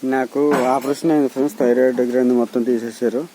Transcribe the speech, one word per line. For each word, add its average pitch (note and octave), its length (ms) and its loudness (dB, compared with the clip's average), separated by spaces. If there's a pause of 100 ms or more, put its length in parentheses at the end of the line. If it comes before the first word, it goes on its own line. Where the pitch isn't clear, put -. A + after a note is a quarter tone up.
(160)
నాకు C3 260 -2 (340)
ఆపరేషన్ C#3 380 -2
అయింది C#3+ 200 2
ఫ్రెండ్స్, C#3+ 300 -2
థైరాయిడ్ B2 480 2
గ్రంథి B2+ 320 2
మొత్తం A#2 260 -2
తీసేశారు. A#2 520 -2 (140)